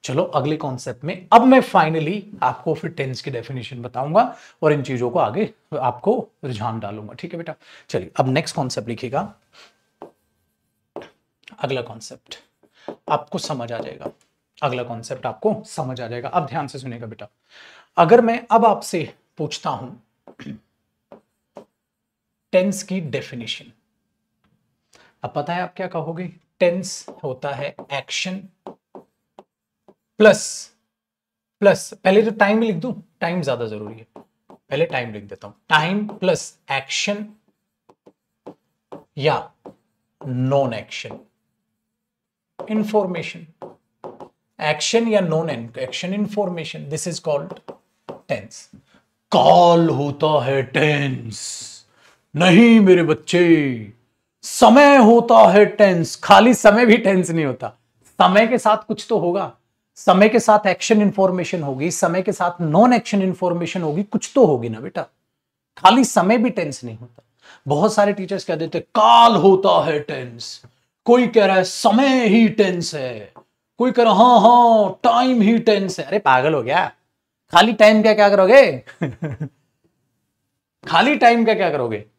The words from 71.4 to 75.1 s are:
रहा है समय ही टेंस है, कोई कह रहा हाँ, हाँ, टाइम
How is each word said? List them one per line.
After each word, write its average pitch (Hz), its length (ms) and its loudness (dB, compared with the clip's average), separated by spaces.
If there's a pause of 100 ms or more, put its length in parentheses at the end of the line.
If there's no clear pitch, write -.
रहा 190 100 2
है 185 80 2
समय 247 640 0
ही 220 220 4
टेंस 185 460 -2
है, 120 360 -12 (480)
कोई 247 120 0
कह 240 120 2
रहा 226 100 4
हाँ, 233 260 8
हाँ, 226 640 4
टाइम 240 380 2